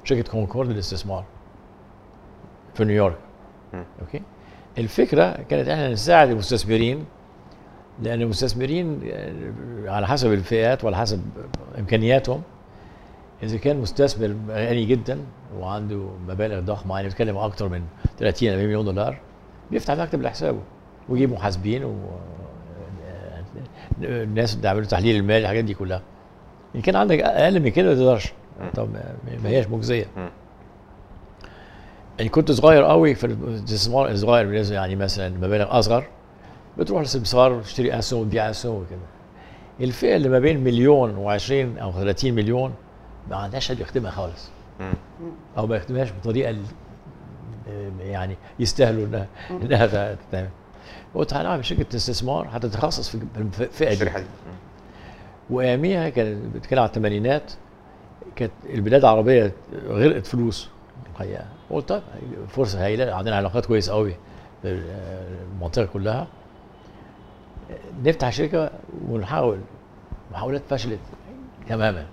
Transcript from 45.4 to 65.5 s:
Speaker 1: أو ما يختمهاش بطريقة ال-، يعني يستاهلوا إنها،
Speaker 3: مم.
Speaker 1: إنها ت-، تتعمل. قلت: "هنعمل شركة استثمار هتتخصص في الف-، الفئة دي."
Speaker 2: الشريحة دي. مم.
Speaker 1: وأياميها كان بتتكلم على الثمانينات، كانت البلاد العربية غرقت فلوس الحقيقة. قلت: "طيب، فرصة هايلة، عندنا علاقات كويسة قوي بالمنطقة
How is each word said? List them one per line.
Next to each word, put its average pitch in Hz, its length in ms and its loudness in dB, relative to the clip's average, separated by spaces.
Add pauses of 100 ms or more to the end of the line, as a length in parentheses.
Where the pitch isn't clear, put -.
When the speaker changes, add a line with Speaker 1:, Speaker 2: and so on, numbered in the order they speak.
Speaker 1:
أو 113 100 0
ما 113 80 0
يختمهاش 123 360 -2
بطريقة 117 380 -2
ال-، - 1500 -12
يعني 95 380 -6 (220)
يستاهلوا 113 460 2
إنها، 104 220 -4 (220)
Speaker 3:
مم. 180 120 -6
Speaker 1:
إنها 120 240 4
ت-، 101 320 0 (120)
تتعمل. 95 200 -6 (640)
قلت: - 180 -2
"هنعمل 165 320 -2
شركة - 300 -2
استثمار 123 560 -2
هتتخصص 117 580 -4
في - 60 -10
الف-، 107 460 -6
الفئة 139 260 0
دي." 107 60 4
Speaker 2:
الشريحة 101 260 0
دي. 92 60 -8
مم. - 280 -18 (960)
Speaker 1:
وأياميها 143 600 2
كان 110 460 -2
بتتكلم 131 240 0
على 110 100 4
الثمانينات، 107 640 0 (840)
كانت 117 160 -4 (180)
البلاد 113 320 4
العربية 110 500 8 (360)
غرقت 123 380 4
فلوس 117 440 -2 (440)
الحقيقة. - 320 -8 (240)
قلت: - 200 -4
"طيب، 196 120 -2 (480)
فرصة 98 360 0
هايلة، 110 280 0
عندنا 104 220 -2
علاقات 101 300 0
كويسة 104 280 2
قوي 104 220 0 (480)
بالمنطقة 92 1200 -6